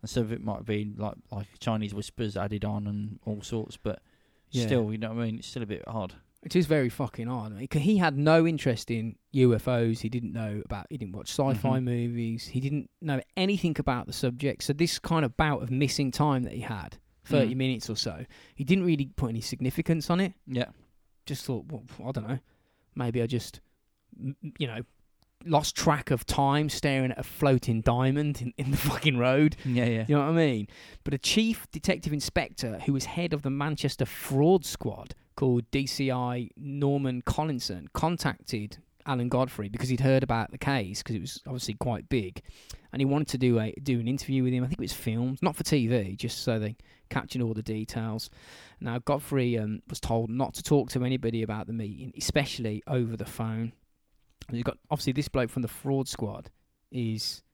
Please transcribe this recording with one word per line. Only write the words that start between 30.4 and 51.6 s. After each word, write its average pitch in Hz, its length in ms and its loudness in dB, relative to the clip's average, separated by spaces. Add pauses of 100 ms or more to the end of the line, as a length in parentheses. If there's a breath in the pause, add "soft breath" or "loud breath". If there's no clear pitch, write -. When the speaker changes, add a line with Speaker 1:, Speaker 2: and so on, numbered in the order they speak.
Speaker 2:
mean? 110 200 0 (380 loud breath)
But 143 100 0
a 131 40 -2
chief - 520 2
detective 165 420 -2
inspector 135 680 -4
who 139 120 0
was 131 120 0
head 170 280 -2
of 143 100 -4
the 143 80 -2
Manchester 143 540 0
fraud 151 600 4
squad - 500 -8 (220 soft breath)
called 123 340 2
D 139 160 0
C 131 240 -2
I 123 460 -2
Norman 139 680 0
Collinson 123 720 -2
contacted 131 840 -2 (280)
Alan 123 240 0
Godfrey 127 400 0
because 120 180 -2
he'd 123 120 0
heard 131 220 6
about 117 280 0
the - 80 -14
case 107 440 -2
'cause 113 140 -4
it 92 40 -2
was 104 260 -10
obviously 127 280 -6
quite 110 340 -4
big, 101 340 -2 (500 loud breath)
and 127 80 -2
he 135 60 4
wanted 143 220 2
to 135 100 -2
do 123 220 6
a, 110 120 -2 (100)
do 135 180 2
an 113 80 -2
interview 135 340 0
with 127 100 2
him. 127 120 2
I - 20 -2
think 131 120 -4
it 135 40 -4
was - 100 -4
filmed, 120 480 -2
not - 160 2
for - 60 -6
T 131 240 4
V, 104 300 2
just - 260 -6
so 113 160 0
they 107 180 -2 (320 soft breath)
captured - 340 -4
all 113 120 0
the 110 80 -4
details. 110 640 -4 (520 loud breath)
Now, 120 180 -4
Godfrey, 135 600 0
um, 107 300 -2
was - 120 -12
told 113 300 0
not 127 240 -2
to - 80 -10
talk 139 280 4
to 123 140 0
anybody 117 380 0
about 107 240 -4